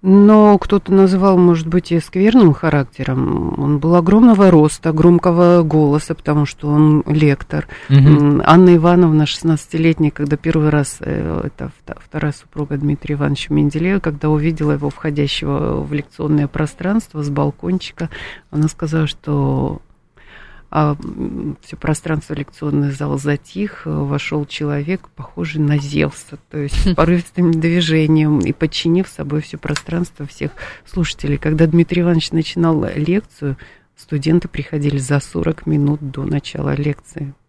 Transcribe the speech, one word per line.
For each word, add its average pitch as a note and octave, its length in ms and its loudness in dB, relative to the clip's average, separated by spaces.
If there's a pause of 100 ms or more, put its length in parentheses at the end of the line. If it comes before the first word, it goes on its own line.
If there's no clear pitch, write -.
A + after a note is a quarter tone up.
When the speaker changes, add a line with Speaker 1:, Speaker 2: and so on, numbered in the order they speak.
Speaker 1:
Но G3+ 560 6
кто-то G3 340 -2
называл, F#3+ 460 4
может E3+ 260 4
быть, F3 260 -2
и E3+ 80 0
скверным G3 540 4
характером. C3+ 1040 -2
Он C#3+ 220 -2
был E3 160 2
огромного G3 560 6
роста, D#3 420 2
громкого F3 720 4
голоса, D3+ 500 0
потому D3+ 320 -2
что - 220 -10
он D3+ 400 4
лектор. D3+ 600 -2 (220)
Speaker 2:
Мгм. C3+ 180 6 (300)
Speaker 1:
М, - 80 0
Анна F3 300 8
Ивановна, E3 500 4
шестнадцатилетняя, D#3+ 840 -2
когда D3 260 -4
первый D#3 320 0
раз, D3 300 -2
э, - 460 -6
это - 260 -12 (120)
вта-, - 160 -16
вторая D3+ 340 -8
супруга D3 440 -10
Дмитрия D3 380 -4
Ивановича C#3+ 360 -4
Менделеева, D#3 480 0
когда D3+ 300 -4
увидела D3+ 440 -2
его C#3+ 180 -4
входящего D3 920 -6
в D3 100 -10
лекционное D3 560 -4
пространство D#3 760 -6
с C#3+ 80 -6
балкончика, D#3 800 -6 (420)
она D3+ 160 0
сказала, D#3+ 400 -4
что, C#3 720 -4 (880)
а, D3 320 -2
м, - 640 -10
все - 120 -20
пространство, D#3 560 -6
лекционный C#3+ 580 -6
зал C#3+ 260 -6
затих, D3 680 -8
э, D#3+ 40 -10
вошел D3 560 -6
человек, D3 680 -8
похожий D#3 460 -8
на D3 180 0
Зевса, C#3+ 580 -6 (140)
то D3+ 60 -10
есть C#3+ 280 -2
Speaker 3:
Хм. F#3 100 2
Speaker 1:
порывистым E3+ 560 0
движением D#3 880 0
и C#3 120 -2
подчинив E3+ 560 -2
собой D3+ 340 -8
все D#3+ 160 -14
пространство, D#3+ 680 -8
всех - 260 -10 (340)
слушателей. C#3+ 520 -4
Когда D#3 300 0
Дмитрий E3+ 340 2
Иванович E3+ 300 0
начинал E3 540 -2 (120)
лекцию, D3+ 580 -4 (420)
студенты D#3 520 -2
приходили C#3+ 480 -6
за C#3 240 -2
сорок D#3+ 460 -6
минут D3 340 -2 (100)
до C#3 140 -10
начала C#3+ 500 -6
лекции. C#3+ 580 -8 (160)